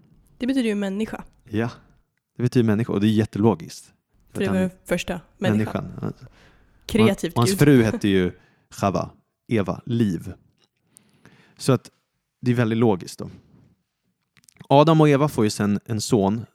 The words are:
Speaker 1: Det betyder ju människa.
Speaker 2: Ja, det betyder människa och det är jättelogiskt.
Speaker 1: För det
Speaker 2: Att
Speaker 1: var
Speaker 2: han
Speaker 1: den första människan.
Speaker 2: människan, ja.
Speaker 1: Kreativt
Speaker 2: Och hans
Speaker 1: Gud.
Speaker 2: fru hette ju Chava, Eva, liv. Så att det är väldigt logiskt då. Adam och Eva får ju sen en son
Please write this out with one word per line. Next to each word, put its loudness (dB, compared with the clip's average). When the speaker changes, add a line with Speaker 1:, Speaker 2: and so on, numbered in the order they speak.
Speaker 1:
Det -6
betyder -2
ju -2
människa. -8
Speaker 2:
Ja, -4
det -10
betyder 2
människa 0
och -2
det 4
är 4
jättelogiskt. -2
Speaker 1:
För -10
det -4
Speaker 2:
Att -4
Speaker 1:
var 0
Speaker 2:
han -2
Speaker 1:
den -18
första -6
människan. -2
Speaker 2:
människan, -10
ja. -20
Speaker 1:
Kreativt 0
Speaker 2:
Och -4
hans 2
Speaker 1:
Gud. -2
Speaker 2:
fru 6
hette 0
ju 2
Chava, -4
Eva, -4
liv. -2
Så 0
att -2
det -2
är 0
väldigt -2
logiskt 0
då. -14
Adam 6
och 6
Eva 2
får -2
ju 2
sen -2
en -6
son 0